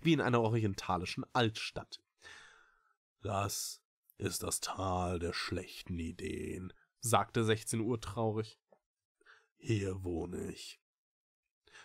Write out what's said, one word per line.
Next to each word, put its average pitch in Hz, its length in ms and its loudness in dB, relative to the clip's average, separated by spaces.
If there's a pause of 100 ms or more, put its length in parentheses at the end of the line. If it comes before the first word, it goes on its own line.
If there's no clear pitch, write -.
wie 165 100 6
in 143 80 6
einer 117 220 6
orientalischen 104 880 2
Altstadt. - 720 0 (1200)
„Das 101 600 -4 (360)
ist 90 240 -2
das - 180 -2
Tal 90 600 0
der 82 120 0
schlechten - 680 -4
Ideen“, 92 760 -6 (260)
sagte 113 460 4
sechzehn 110 360 2
Uhr 113 200 0
traurig. 110 580 -2 (1000)
„Hier 95 420 0
wohne 87 480 -4
ich.“ - 300 -14 (1040)